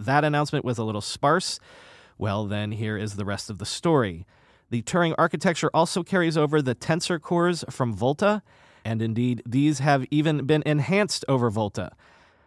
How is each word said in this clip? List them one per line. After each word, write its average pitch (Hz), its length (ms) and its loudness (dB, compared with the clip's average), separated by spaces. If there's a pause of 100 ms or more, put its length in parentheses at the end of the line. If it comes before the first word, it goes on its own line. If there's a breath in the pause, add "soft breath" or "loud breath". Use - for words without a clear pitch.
that 143 240 4
announcement 147 400 0
was 120 120 -2
a 117 60 -2
little 107 160 -4
sparse, - 640 0 (560 loud breath)
well, 104 280 -2
then 104 280 -4
here 107 240 -4
is 101 180 -6
the 101 80 -4
rest 98 260 -6
of 104 80 -10
the 107 80 -10
story. 110 600 0 (440 soft breath)
The 117 120 -2
Turing 170 360 0
architecture 165 560 0
also 160 300 2
carries 170 320 0
over 151 260 2
the 127 140 0
Tensor 165 460 -2
cores 175 480 0
from 120 240 -2
Volta, 147 480 0 (420 soft breath)
and 113 180 -2
indeed, 117 440 0
these 139 340 2
have 139 320 4
even 147 340 2
been 151 200 2
enhanced 151 640 0
over 120 200 2
Volta. 104 440 -4 (520 soft breath)